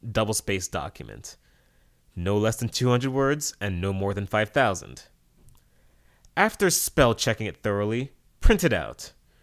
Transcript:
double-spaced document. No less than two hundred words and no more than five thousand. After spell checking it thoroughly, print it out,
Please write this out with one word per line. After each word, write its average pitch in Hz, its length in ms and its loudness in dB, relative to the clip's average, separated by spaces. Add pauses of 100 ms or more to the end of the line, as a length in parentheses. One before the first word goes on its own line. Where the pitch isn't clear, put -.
(100)
double-spaced 104 600 -2
document. 67 680 -10 (800)
No 92 220 0
less 107 200 2
than 117 120 -4
two 123 220 0
hundred 123 220 2
words 139 480 -2
and 95 200 -4
no 98 120 -2
more 98 220 -4
than 98 120 -4
five 107 240 -2
thousand. 104 540 -2 (1300)
After 202 340 2
spell 123 440 4
checking 113 320 -2
it - 160 -8
thoroughly, 107 500 -2 (280)
print 214 240 6
it 139 80 4
out, 69 400 -6 (300)